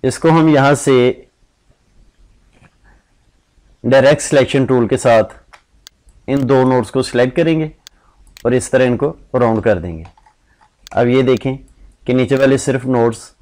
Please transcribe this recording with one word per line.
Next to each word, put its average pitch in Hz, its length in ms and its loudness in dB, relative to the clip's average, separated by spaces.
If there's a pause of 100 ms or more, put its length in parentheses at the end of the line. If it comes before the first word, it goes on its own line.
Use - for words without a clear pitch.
इसको 131 260 0
हम 160 200 4
यहाँ 143 260 4
से 135 200 0 (3000)
direct 135 380 2
selection 135 440 0
tool 123 220 0
के 127 100 -2
साथ 113 380 2 (920)
इन 135 180 -2
दो 131 180 2
notes 127 260 0
को 131 120 -2
select 127 340 -2
करेंगे 160 360 -2 (760)
और 120 80 0
इस 127 180 -2
तरह 131 140 2
इनको 123 240 -2 (260)
round 113 280 0
कर 104 160 0
देंगे। 82 260 -12 (880)
अब 120 140 -2
ये 131 160 0
देखें 131 320 -2 (520)
कि 127 60 -2
नीचे 131 220 0
वाले 135 220 2
सिर्फ 127 300 -4
notes 117 360 -2 (180)